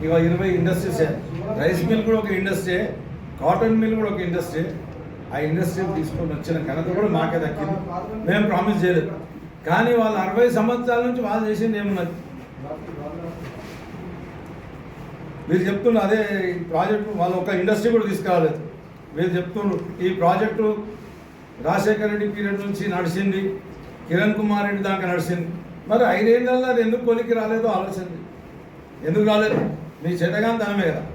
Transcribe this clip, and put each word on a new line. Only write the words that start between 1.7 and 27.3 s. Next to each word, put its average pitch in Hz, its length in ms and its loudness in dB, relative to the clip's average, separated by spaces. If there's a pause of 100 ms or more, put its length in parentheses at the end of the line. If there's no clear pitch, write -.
మిల్ 220 180 4
కూడా 220 160 4
ఒక 196 160 -2
ఇండస్ట్రీయే, 185 420 0 (580)
కాటన్ 220 420 4
మిల్ 220 180 2
కూడా 214 140 4
ఒక 175 140 -2
ఇండస్ట్రీయే. 170 440 -2 (640)
ఆ 139 40 -2 (100)
ఇండస్ట్రీని 170 500 0
తీసుకొని 160 380 -2
వచ్చిన 165 220 -2 (120)
ఘనత 165 180 -2 (100)
కూడా 208 180 2
మాకే 156 300 2
దక్కింది. 160 320 -2 (500)
మేము 208 240 4
ప్రామిస్ 185 320 2
చేయలేదు, 170 280 2 (580)
కానీ 226 220 4 (100)
వాళ్ళు 214 240 2
అరవై 220 220 4 (120)
సంవత్సరాల 240 480 2
నుంచి 247 200 -2
వాళ్ళు 220 220 0
చేసింది 214 320 0
ఏమున్నది? 185 340 -2 (3250)
వీళ్ళు 185 200 4
చెప్తున్న 220 300 2 (100)
అదే 214 140 4 (500)
ప్రాజెక్ట్ 208 380 0 (100)
వాళ్ళు 180 220 2
ఒక 202 80 -4 (120)
ఇండస్ట్రీ 208 340 2
కూడా 208 160 4
తీసుకురాలేదు. 170 460 2 (600)
మీరు 175 200 2
చెప్తున్నారు, 185 420 -2 (260)
ఈ - 20 4 (120)
ప్రాజెక్టు 202 480 2 (1000)
రాజశేఖర 208 480 2
రెడ్డి 208 200 0
పీరియడ్ 196 320 -2
నుంచి - 180 -4 (120)
నడిచింది, 185 460 0 (680)
కిరణ్ 202 320 4
కుమార్ 208 280 2
రెడ్డి 202 220 -2
దాకా 190 220 0
నడిచింది. 170 360 -2 (420)
మరి 233 140 6 (140)
ఐదేళ్లలో 247 560 4
అది 233 120 4
ఎందుకు 240 240 0
కొలికి 233 300 2